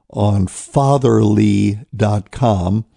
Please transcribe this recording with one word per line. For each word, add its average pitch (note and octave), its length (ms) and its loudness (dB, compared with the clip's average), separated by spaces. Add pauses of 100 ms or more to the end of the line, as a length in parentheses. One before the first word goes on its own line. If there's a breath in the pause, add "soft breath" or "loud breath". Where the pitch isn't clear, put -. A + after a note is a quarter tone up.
on G2+ 380 -2
fatherly G#2+ 1300 0 (140)
dot G#2 360 -2
com, G#2 560 -2 (100)